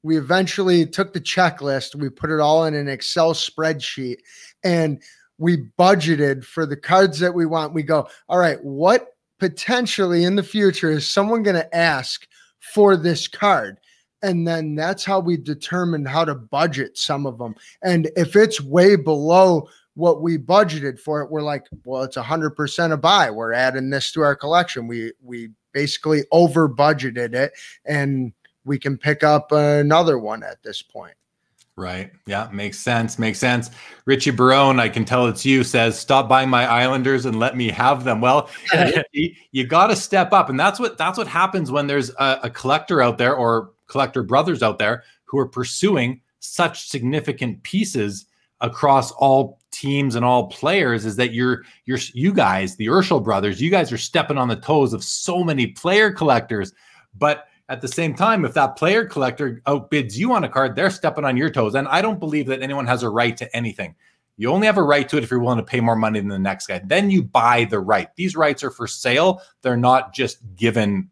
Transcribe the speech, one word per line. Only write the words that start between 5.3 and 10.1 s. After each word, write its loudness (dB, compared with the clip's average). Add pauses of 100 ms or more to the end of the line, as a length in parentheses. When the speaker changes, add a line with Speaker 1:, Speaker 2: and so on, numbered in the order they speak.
Speaker 1:
we 0 (100)
budgeted 2
for -6
the -6
cards 2
that 0
we 0
want. -4
We -2
go, 0 (200)
"All 2
right, 2
what 2 (220)
potentially 0